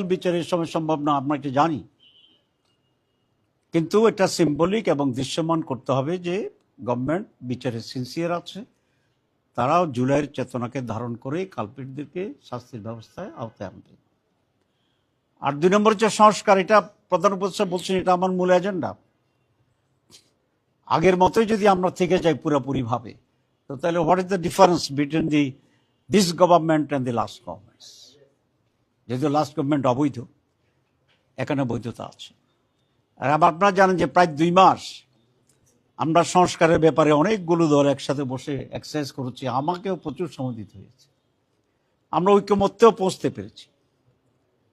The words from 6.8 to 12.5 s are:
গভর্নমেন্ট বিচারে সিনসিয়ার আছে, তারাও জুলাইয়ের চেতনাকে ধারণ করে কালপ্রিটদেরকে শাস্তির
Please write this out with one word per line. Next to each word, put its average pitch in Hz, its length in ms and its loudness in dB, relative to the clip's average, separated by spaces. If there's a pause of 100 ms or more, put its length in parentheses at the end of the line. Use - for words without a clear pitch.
গভর্নমেন্ট 135 380 -4 (240)
বিচারে 120 300 -6 (100)
সিনসিয়ার 156 500 -8
আছে, - 200 -16 (960)
তারাও 151 280 2 (120)
জুলাইয়ের 139 300 0 (100)
চেতনাকে 120 420 -8 (140)
ধারণ 117 200 -8 (120)
করে 143 140 -6 (180)
কালপ্রিটদেরকে 139 680 -12 (260)
শাস্তির 120 380 -14